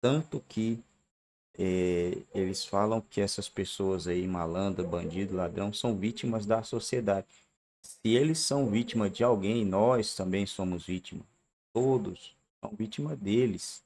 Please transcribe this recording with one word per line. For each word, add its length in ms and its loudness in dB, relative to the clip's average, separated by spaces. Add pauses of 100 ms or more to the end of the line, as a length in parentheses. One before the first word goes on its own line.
Tanto 400 2
que, 420 -2 (720)
é, 640 2 (100)
eles 320 -2
falam 380 2
que 180 -6
essas 300 -2
pessoas 560 -2
aí, 220 0
malandro, 600 -2
bandido, 480 -4
ladrão, 380 -2
são 240 -2
vítimas 480 -2
da 160 2
sociedade. 640 0 (560)
Se 280 -6
eles 280 4
são 320 2
vítima 400 0
de 140 -2
alguém, 420 2
nós 480 4
também 320 0
somos 400 -4
vítima. 400 -6 (480)
Todos 640 0 (240)
são 140 -8
vítima 400 -4
deles. 720 0